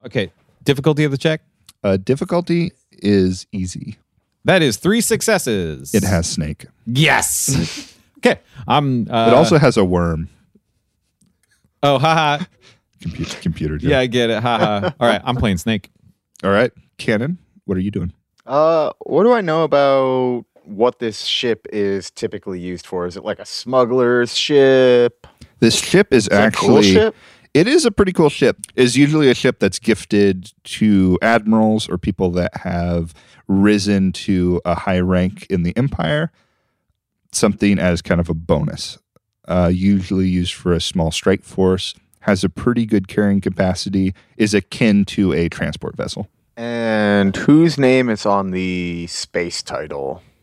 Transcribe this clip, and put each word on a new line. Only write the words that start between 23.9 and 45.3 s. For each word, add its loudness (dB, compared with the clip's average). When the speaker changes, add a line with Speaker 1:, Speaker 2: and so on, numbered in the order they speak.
Speaker 3:
ship? 2
Speaker 2:
This 2
ship 2
is 4
Speaker 3:
Is -
it 0
a 4
cool 2
Speaker 2:
actually 6
Speaker 3:
ship? 4
Speaker 2:
It 4
is 2
a 4
pretty 0
cool 2
ship. 0
It's 2
usually 4
a 6
ship 0
that's 0
gifted 0
to 2
admirals 2
or -6
people -2
that -4
have -4
risen 2
to -2
a 0
high -2
rank -2
in -2
the -4
Empire. -4
Something 0
as 0
kind -2
of -2
a -4
bonus. -4
Uh, 2
usually 0
used -2
for -2
a 0
small -2
strike 0
force, 0
has -2
a 2
pretty -2
good -2
carrying 0
capacity, -2
is 0
akin 2
to 0